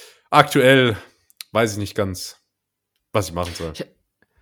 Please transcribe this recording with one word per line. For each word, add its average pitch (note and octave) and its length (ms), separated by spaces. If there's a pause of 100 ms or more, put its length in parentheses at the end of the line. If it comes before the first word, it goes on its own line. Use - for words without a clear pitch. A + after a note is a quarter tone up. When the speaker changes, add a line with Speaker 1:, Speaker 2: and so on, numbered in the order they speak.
(320)
Speaker 1:
Aktuell C3 680 (540)
weiß A2 220
ich G2+ 40
nicht G2+ 180
ganz, G2 420 (760)
was G2 160
ich E2 60
machen F2 200
soll. D#2+ 200
Speaker 2:
Ich, - 120 (560)